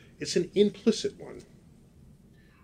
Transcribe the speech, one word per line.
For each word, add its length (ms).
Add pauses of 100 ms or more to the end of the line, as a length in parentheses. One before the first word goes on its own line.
(220)
It's 160
an 180
implicit 640
one. 220 (1200)